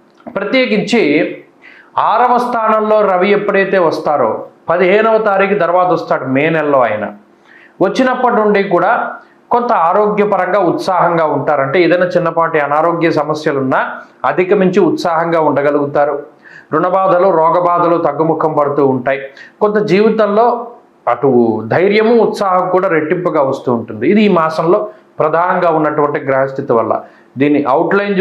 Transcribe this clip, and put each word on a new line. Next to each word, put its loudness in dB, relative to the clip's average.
ప్రత్యేకించి 0
ఆరవ 2
స్థానంలో 0
రవి 0
ఎప్పుడైతే 0
వస్తారో, -2
పదిహేనవ 2
తారీఖు 0
తర్వాత 2
వస్తాడు -4
మే 2
నెలలో 2
ఆయన, -4
వచ్చినప్పటి 0
నుండి 2
కూడా 2
కొంత 0
ఆరోగ్యపరంగా 0
ఉత్సాహంగా 0
ఉంటారు. 0
అంటే 0
ఏదైనా 2
చిన్నపాటి 0
అనారోగ్య 0
సమస్యలున్నా -2
అధిగమించి 0
ఉత్సాహంగా -2
ఉండగలుగుతారు. 0
రుణబాధలు, 0
రోగబాధలు 2
తగ్గుముఖం -2
పడుతూ 0
ఉంటాయి. -4
కొంత 0
జీవితంలో 2
అటు 0
ధైర్యము, 2
ఉత్సాహం -2
కూడా 0
రెట్టింపుగా -2
వస్తూ -4
ఉంటుంది. -8
ఇది 4
ఈ 2
మాసంలో 0
ప్రధానంగా 0
ఉన్నటువంటి 0
గ్రహస్థితి -2
వల్ల. -2
దీని 2
అవుట్లైన్ 0